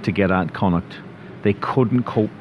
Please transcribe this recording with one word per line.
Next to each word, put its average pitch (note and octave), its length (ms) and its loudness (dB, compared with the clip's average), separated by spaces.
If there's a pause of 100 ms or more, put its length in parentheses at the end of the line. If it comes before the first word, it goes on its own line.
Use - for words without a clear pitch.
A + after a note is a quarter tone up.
to - 60 2
get F#2+ 200 2
at F#2 240 0
Connacht. F2 420 0 (460)
They G#2 100 4
couldn't B2 520 2
cope. G#2+ 260 0 (100)